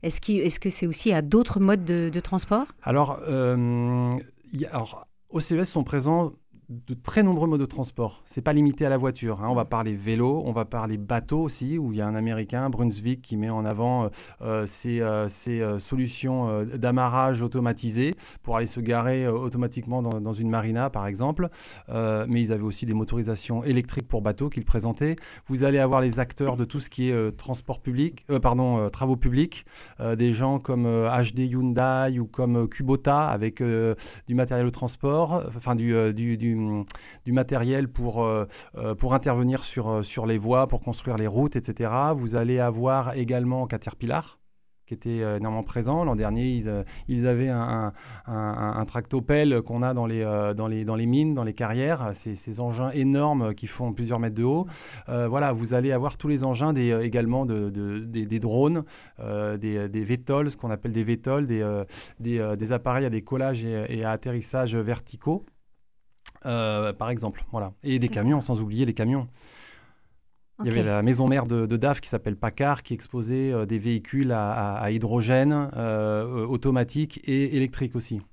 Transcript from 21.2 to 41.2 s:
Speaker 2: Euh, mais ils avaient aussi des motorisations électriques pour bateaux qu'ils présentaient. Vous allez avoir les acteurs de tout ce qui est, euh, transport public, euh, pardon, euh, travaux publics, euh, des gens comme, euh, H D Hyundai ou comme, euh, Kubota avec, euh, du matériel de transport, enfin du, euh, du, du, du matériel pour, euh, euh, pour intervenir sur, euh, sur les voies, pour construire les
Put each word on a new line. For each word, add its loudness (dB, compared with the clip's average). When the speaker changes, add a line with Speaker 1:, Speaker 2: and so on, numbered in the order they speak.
Speaker 2:
Euh, 0
mais 4
ils 2
avaient 0
aussi -4
des -2
motorisations -2
électriques 0
pour 0
bateaux -2
qu'ils -4
présentaient. 2
Vous 0
allez 4
avoir 4
les 2
acteurs -2
de 0
tout -6
ce -12
qui -2
est, 2
euh, 2
transport -8
public, -2
euh, 2
pardon, 4
euh, 2
travaux 0
publics, 2
euh, 0
des 4
gens 2
comme, 0
euh, 2
H 2
D 0
Hyundai 2
ou -2
comme, 0
euh, 4
Kubota 2
avec, -2
euh, 2
du -2
matériel 2
de 2
transport, 0
enfin -2
du, 2
euh, 4
du, 0
du, 0
du -4
matériel 2
pour, -2
euh, 2
euh, -4
pour 2
intervenir 2
sur, -4
euh, 0
sur -4
les 2
voies, 4
pour 0
construire -4
les 0